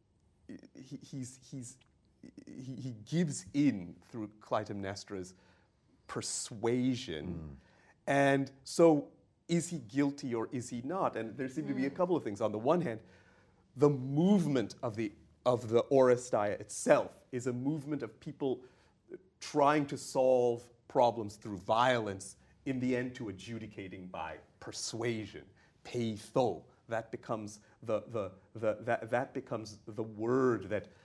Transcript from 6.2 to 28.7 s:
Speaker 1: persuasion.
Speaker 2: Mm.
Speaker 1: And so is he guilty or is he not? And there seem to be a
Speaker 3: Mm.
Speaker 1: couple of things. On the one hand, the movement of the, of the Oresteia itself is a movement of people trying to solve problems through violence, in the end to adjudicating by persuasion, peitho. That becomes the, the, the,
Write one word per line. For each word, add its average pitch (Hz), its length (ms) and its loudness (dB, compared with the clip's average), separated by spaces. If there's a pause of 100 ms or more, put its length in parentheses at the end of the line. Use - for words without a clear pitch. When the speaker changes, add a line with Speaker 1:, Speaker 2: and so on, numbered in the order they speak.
Speaker 1:
persuasion. 117 1040 -2
Speaker 2:
Mm. 78 280 -8 (520)
Speaker 1:
And 139 440 4 (120)
so 160 440 6 (400)
is 170 220 0
he 165 100 -8
guilty 139 560 -2
or 113 160 -2
is 123 180 -6
he 120 140 -6
not? 156 320 -2
And 110 220 -6
there 131 120 -4
seem 143 180 -6
to 139 60 -2
be 131 120 -2
a 139 40 -2
Speaker 3:
Mm. 135 60 -8
Speaker 1:
couple 180 200 2
of 135 80 -2
things. 104 180 -4
On 107 100 0
the 107 60 -4
one 151 240 2
hand, 113 180 -4 (800)
the 143 120 8
movement 143 920 4
of 110 120 -4
the, 113 160 -2 (340)
of 117 240 2
the 117 220 6
Oresteia 123 680 4
itself 123 520 2 (200)
is 127 160 -4
a 123 60 -2
movement 139 500 -4
of 107 160 -14
people 135 420 -4 (800)
trying 147 480 4
to 139 100 -6
solve 123 640 2 (240)
problems 113 480 2
through 101 220 -10
violence, 110 800 2 (300)
in 131 140 -2
the 127 160 2
end 123 200 -2
to 113 140 -8
adjudicating 98 800 -12
by 80 280 -8 (240)
persuasion, 110 840 -6 (420)
peitho. 113 760 -2 (280)
That 113 220 -4
becomes 107 480 -8 (240)
the, 110 280 -2
the, 101 200 -4 (240)
the, 110 260 0